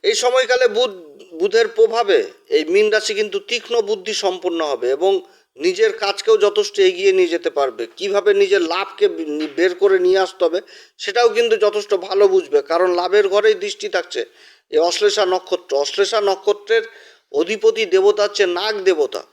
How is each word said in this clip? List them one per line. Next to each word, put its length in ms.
এই 120
সময়কালে 520
বুধ, 240
বুধের 340
প্রভাবে 500
এই 160
মীন 240
রাশি 240
কিন্তু 260
তীক্ষ্ণ 420
বুদ্ধি 320
সম্পন্ন 520
হবে 260
এবং 300
নিজের 400
কাজকেও 400
যথেষ্ট 420
এগিয়ে 320
নিয়ে 160
যেতে 220
পারবে। 460
কিভাবে 380
নিজের 280
লাভকে 460
বি-, 180
নি-, 300
বের 200
করে 240
নিয়ে 200
আসতে 260
হবে, 140
সেটাও 320
কিন্তু 280
যথেষ্ট 360
ভালো 340
বুঝবে, 340
কারণ 340
লাভের 340
ঘরেই 240
দৃষ্টি 360
থাকছে 360
এই 100
অশ্লেষা 460
নক্ষত্র। 520
অশ্লেষা 440
নক্ষত্রের 600
অধিপতি 540
দেবতা 380
হচ্ছে 220
নাগ 380
দেবতা। 500